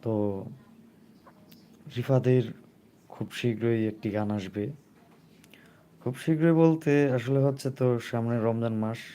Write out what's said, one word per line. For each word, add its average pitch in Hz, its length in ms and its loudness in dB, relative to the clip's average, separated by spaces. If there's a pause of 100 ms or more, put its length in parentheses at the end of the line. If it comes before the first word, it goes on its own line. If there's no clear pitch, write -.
তো 104 420 -2 (1500)
রিফাতের 123 560 2 (560)
খুব - 240 -12
শীঘ্রই 113 560 0
একটি 107 220 -6
গান 104 200 -2
আসবে। 104 420 -4 (1300)
খুব 127 160 -6
শীঘ্রই 165 360 2
বলতে 160 600 4
আসলে 127 260 0
হচ্ছে 135 320 0
তো 127 280 0
সামনে 117 420 -2
রমজান 113 340 -2
মাস 110 240 -4 (160)